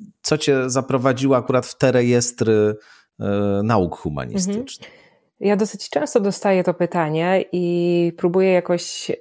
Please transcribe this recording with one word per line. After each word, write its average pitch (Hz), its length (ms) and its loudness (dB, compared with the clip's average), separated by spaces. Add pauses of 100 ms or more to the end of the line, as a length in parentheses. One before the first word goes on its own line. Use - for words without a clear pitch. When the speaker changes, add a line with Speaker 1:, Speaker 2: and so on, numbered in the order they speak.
(220)
Speaker 1:
co 151 160 0
cię 131 320 0
zaprowadziło 131 680 2
akurat 123 300 0
w - 120 -14
te 131 140 4
rejestry, 117 800 2 (460)
e, 101 440 0
nauk 101 320 2
humanistycznych? 82 600 -4
Speaker 2:
Mhm. - 460 -14 (360)
Ja 202 160 2
dosyć 202 340 -4
często - 300 0
dostaję 190 440 0
to 180 100 0
pytanie 175 800 0
i 175 640 0
próbuję 190 360 2
jakoś, 175 580 -2
y, - 100 -4